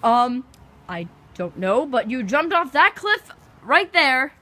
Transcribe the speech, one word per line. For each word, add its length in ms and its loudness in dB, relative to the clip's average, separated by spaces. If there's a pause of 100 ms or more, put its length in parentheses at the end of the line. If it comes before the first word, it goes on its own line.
Um, 420 0 (440)
I 200 -10 (260)
don't 220 -10
know, 300 0
but 240 -4
you 120 -4
jumped 300 0
off 200 -2
that 220 4
cliff 360 -4 (320)
right 300 0
there. 500 2